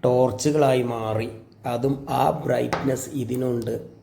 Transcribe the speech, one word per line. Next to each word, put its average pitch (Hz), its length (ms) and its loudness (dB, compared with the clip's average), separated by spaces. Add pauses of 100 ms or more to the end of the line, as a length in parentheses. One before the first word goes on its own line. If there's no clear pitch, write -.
ടോർച്ചുകളായി 127 880 4
മാറി. 110 360 -2 (440)
അതും 131 240 0 (240)
ആ - 20 2 (220)
ബ്രൈറ്റ്നസ് 123 640 0 (140)
ഇതിനുണ്ട്. 120 520 -2 (300)